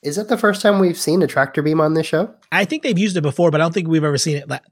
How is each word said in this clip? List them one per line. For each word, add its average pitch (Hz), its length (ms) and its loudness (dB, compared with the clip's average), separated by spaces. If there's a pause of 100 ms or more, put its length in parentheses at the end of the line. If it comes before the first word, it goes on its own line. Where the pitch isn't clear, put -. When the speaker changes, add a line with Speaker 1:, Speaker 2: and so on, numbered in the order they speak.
Speaker 1:
Is 147 140 -6
that 208 120 -4
the 226 120 0
first 202 240 2
time 202 160 4
we've 175 180 2
seen 175 240 0
a 147 60 2
tractor 139 340 -2
beam 156 200 0
on 156 120 2
this 160 140 0
show? 185 260 -2 (180)
Speaker 2:
I 190 140 0
think 311 160 -6
they've 233 160 -2
used 196 200 0
it 160 40 0
before, 151 300 2
but 151 100 2
I - 20 4
don't 165 100 0
think 175 140 -2
we've 160 160 0
ever 147 140 0
seen 147 200 -2
it 143 100 -12
that, - 240 -10